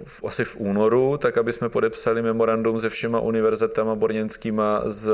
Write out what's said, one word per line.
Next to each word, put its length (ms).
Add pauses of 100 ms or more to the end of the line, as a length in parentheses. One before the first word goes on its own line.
v, 220
asi 180
v 120
únoru, 600
tak 200
aby 160
jsme 160
podepsali 520
memorandum 580
se 100
všema 300
univerzitama 760
brněnskýma, 880
s 280